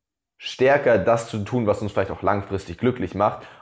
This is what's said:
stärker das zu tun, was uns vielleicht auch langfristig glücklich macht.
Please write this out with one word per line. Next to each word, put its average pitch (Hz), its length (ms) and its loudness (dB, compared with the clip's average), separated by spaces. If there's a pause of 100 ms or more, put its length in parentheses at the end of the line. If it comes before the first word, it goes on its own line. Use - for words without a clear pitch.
(400)
stärker 131 580 4
das 117 300 0
zu 113 100 -6
tun, 107 280 -2
was 101 160 0
uns 104 100 -6
vielleicht 95 200 -2
auch 82 100 -10
langfristig 95 560 -2
glücklich 113 360 -2
macht. 101 300 0 (180)